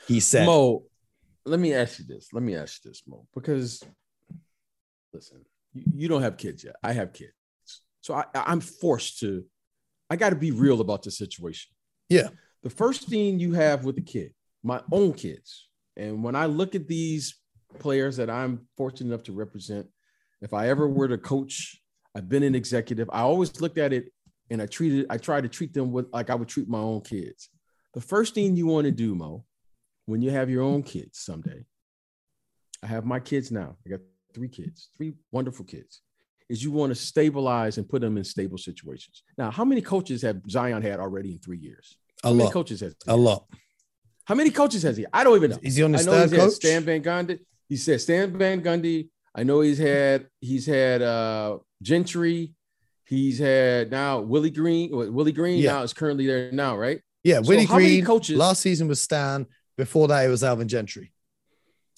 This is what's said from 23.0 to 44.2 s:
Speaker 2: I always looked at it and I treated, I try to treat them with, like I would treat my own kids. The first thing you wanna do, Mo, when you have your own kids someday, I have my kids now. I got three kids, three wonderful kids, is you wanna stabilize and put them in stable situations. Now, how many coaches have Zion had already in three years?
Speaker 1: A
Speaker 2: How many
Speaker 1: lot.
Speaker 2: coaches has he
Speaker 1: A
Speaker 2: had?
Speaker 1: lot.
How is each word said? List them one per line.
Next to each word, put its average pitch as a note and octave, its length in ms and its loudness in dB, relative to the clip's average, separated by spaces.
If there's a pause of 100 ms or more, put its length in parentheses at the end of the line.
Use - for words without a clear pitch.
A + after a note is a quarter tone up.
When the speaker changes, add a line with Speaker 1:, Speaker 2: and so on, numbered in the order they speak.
Speaker 2:
I A2+ 100 -4
always E3+ 400 0
looked E3 160 -6
at C#3+ 160 0
it B2+ 180 -6 (380)
and A2+ 120 -6
I G#2 40 -6
treated, C#3 440 -2
I A#2 80 -6
try C#3+ 220 -2
to B2+ 80 -2
treat C#3+ 260 -10
them B2+ 180 -4
with, B2 200 -4
like A#2 180 -6
I B2 60 -2
would A#2 120 -6
treat - 200 -8
my A2+ 120 -6
own G#2+ 220 -4
kids. - 480 -12 (440)
The B2+ 80 -12
first A3 320 -2
thing G3 220 0
you E3+ 120 0
wanna D3+ 240 0
do, A2+ 240 -2
Mo, E2 300 -10 (600)
when A2 140 -4
you C3 100 -2
have C3 180 -2
your B2+ 140 0
own C#3 200 0
kids - 360 -14
someday, D#2+ 440 -12 (1200)
I G#2 40 -12
have A2+ 180 -6
my B2+ 160 -4
kids C3+ 300 -6
now. F2 340 -10
I F2+ 60 -16
got F#2+ 100 -10 (320)
three B2 160 -12
kids, - 480 -16
three D#3 160 -10 (180)
wonderful B2+ 320 -6
kids, - 380 -20 (480)
is A#2 140 -6
you D3 80 -4
wanna C#3+ 240 0
stabilize C3 800 0
and G2+ 100 -6
put C3 140 -2
them A2 160 -2
in G2 60 -4
stable F#2 340 -8
situations. - 680 -18 (140)
Now, A2+ 140 -4
how E3 120 -4
many C4+ 180 2
coaches F3+ 420 -4
have G#2 260 -2
Zion A#2+ 320 -2
had G2+ 180 -4
already F#2+ 340 -8
in E2 60 -16
three F2 200 -12
years? - 380 -20 (260)
Speaker 1:
A B2 40 0
Speaker 2:
How A#2+ 60 6
many A#2+ 120 6
Speaker 1:
lot. - 80 2
Speaker 2:
coaches D#3 280 -4
has F#2+ 140 -10 (100)
he A2 60 0
Speaker 1:
A - 0 -
Speaker 2:
had? A#2 80 6
Speaker 1:
lot. A2 260 4 (800)